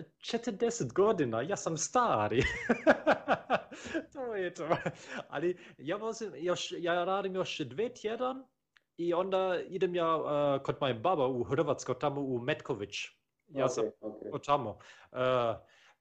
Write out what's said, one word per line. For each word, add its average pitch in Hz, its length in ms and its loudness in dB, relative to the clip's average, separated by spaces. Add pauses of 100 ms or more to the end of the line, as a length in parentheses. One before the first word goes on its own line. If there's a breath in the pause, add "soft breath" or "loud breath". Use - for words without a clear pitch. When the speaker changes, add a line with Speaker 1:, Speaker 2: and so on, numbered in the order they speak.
(200)
Speaker 1:
četrdeset 233 760 -2
godina, 160 480 4
ja 165 160 -2
sam 165 200 -4
stari. 120 680 2
<laughs> - 1700 0
To 247 220 -6
je 180 180 -4
to. 156 140 -8 (640 loud breath)
Ali 175 280 -2 (200 loud breath)
ja 160 200 -4
vozim 220 380 -6
još, 170 420 -4
ja 170 260 0
radim 190 320 -2
još 180 220 -2
dve 156 360 -4
tjedan 254 500 -4 (540)
i 170 160 0
onda 185 460 2 (100)
idem 175 260 0
ja, 165 200 4 (440)
e, 139 40 -8
kod 135 180 -2
moje 131 120 4
baba 135 340 2
u 123 160 0
Hrvatsko, 139 500 0
tamo 143 280 -2
u 131 180 -2
Metković. 120 680 -4 (400)
Ja 135 220 0
sam 110 160 0
Speaker 2:
Ok, 107 160 -4
ok. 110 320 -10
Speaker 1:
od 143 120 -8
tamo. 135 320 0 (340 loud breath)
E, - 60 -12 (840 soft breath)